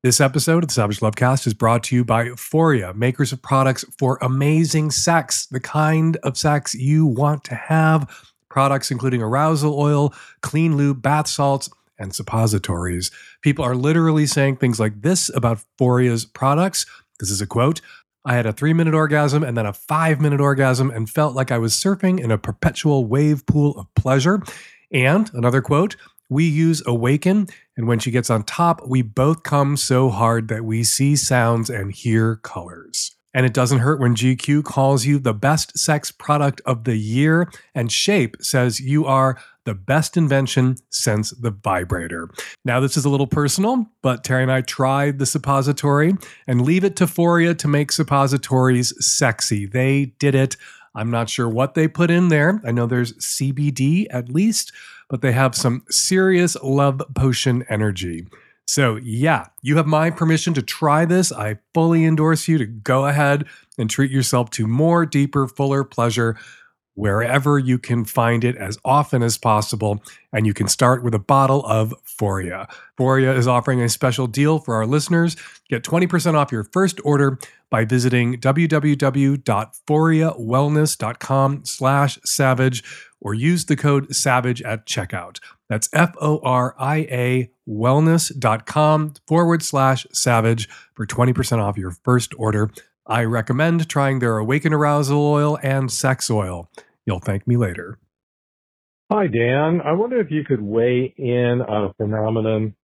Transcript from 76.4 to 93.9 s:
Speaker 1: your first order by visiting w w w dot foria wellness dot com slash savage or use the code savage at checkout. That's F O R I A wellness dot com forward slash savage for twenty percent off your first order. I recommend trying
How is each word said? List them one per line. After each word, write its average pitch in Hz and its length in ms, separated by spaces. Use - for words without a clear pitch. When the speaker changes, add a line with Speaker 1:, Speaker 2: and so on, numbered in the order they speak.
Speaker 1:
your 110 140
first 190 400
order 143 340
by 113 160
visiting 123 480
w 139 340
w 147 300
w 139 400
dot 110 400
foria 160 500
wellness 147 600
dot 117 220
com 139 440
slash 139 640
savage 131 580
or 104 120
use 160 320
the 147 100
code 143 380
savage 123 480
at 113 240
checkout. 92 540
That's 110 240
F 170 260
O 151 240
R 127 360
I 143 180
A 123 400
wellness 143 720
dot 113 260
com 151 480
forward 165 340
slash 135 500
savage 117 560
for 110 100
twenty 123 280
percent 117 280
off 101 160
your 92 140
first 123 480
order. 107 320
I 117 200
recommend 147 640
trying 135 320